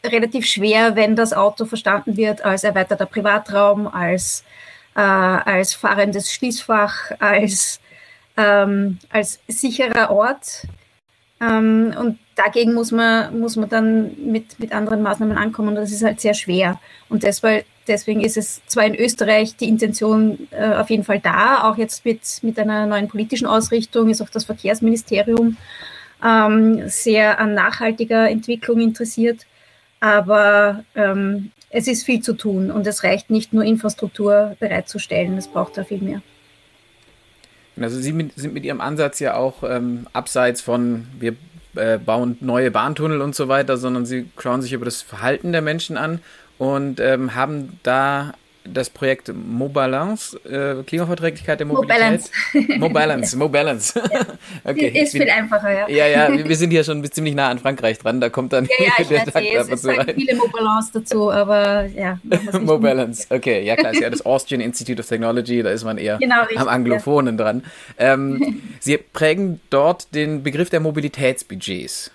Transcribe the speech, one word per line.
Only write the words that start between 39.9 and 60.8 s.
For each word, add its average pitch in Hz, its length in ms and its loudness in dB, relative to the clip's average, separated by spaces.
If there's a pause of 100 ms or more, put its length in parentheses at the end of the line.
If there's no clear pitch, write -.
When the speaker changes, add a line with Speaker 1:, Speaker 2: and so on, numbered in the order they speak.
Speaker 2:
abseits 123 480 0
von, 120 460 -2 (120)
wir, 117 180 -4 (400)
äh, 113 220 0
bauen 117 420 -2
neue 127 300 0
Bahntunnel 147 500 -2
und 139 140 -4
so 135 140 -4
weiter, 135 280 0
sondern 127 280 -4
Sie 127 240 -8 (100)
schauen 127 220 -2
sich 127 120 -8
über 120 120 -6
das 117 180 -6
Verhalten 131 500 -4
der 165 100 0
Menschen 156 340 -4
an 160 240 -4 (380)
und, 139 420 -4
ähm, 127 340 0
haben 139 480 -4
da 139 520 0 (300)
das 127 260 -6
Projekt - 440 -2
Mobalance, 135 1120 -4
äh, 139 400 -6
Klimaverträglichkeit 165 760 -4
der 151 80 -4
Mobilität. 226 320 0
Speaker 1:
Mobalance. 220 320 0 (240)
<laughs> 277 240 2
Speaker 2:
Mobalance, 151 580 0
Mobalance. 147 680 0 (320)
<laughs> - 300 -18
Okay, 302 260 0
Speaker 1:
Ist 294 240 2
Speaker 2:
ich 277 40 -2
bin 294 40 2
Speaker 1:
viel 240 100 2
einfacher, 214 400 0
ja. 202 160 -2
Speaker 2:
Ja, 147 180 4
ja, 147 260 6
wir, 156 160 0
wir 160 80 2
Speaker 1:
<laughs> - 0 -
Speaker 2:
sind 170 140 0
hier 160 140 4
schon 151 260 -4
ziemlich 156 240 -4
nah 139 140 2
an 123 100 -2
Frankreich 123 400 -2
dran, 120 220 -2
da 120 80 2
kommt 127 240 -4
dann 131 140 2
Speaker 1:
Ja, 254 200 2
ja, 247 80 4
Speaker 2:
<laughs> 240 40 2
Speaker 1:
ich - 100 0
Speaker 2:
der 151 180 2
Speaker 1:
weiß, - 60 -6
Speaker 2:
Takt 185 140 0
Speaker 1:
eh, 226 100 0
es 240 60 2
Speaker 2:
ab - 40 -2
und - 60 -4
Speaker 1:
ist 240 100 -6
Speaker 2:
zu 254 60 -2
Speaker 1:
halt 254 100 2
Speaker 2:
rein. 262 160 0
Speaker 1:
viele 262 220 0
Mobalance 220 560 0